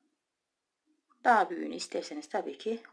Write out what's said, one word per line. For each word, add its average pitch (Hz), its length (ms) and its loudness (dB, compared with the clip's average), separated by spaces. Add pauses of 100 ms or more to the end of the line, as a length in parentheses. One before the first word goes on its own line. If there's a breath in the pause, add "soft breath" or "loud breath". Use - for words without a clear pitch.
(1200)
Daha 190 260 6
büyüğünü 156 260 -6
isterseniz - 540 -8
tabii 175 280 -6
ki 226 360 -6